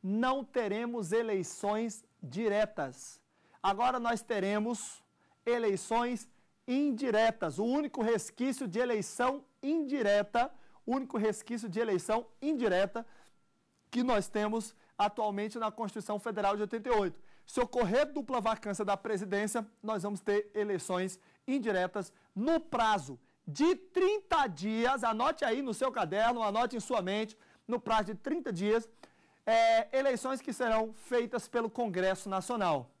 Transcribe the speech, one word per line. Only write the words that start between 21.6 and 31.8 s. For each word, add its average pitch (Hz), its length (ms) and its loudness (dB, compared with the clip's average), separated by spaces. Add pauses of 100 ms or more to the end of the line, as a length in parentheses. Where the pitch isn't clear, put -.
no 302 280 2
prazo 190 580 0 (260)
de 294 300 4
trinta 370 720 2
dias. 220 560 0
Anote 247 420 0
aí 233 160 0
no 254 140 -4
seu 262 160 0
caderno, 220 500 0
anote 226 360 0
em 220 40 -4
sua 226 220 0
mente, 214 340 -2 (300)
no 240 140 -2
prazo 220 240 2
de 208 100 -6
trinta 285 380 -6
dias, 214 360 0 (560)
é, 226 540 4
eleições 262 420 0
que 269 120 -6
serão 220 420 0
feitas 240 540 -2
pelo 233 200 -2
Congresso 190 600 0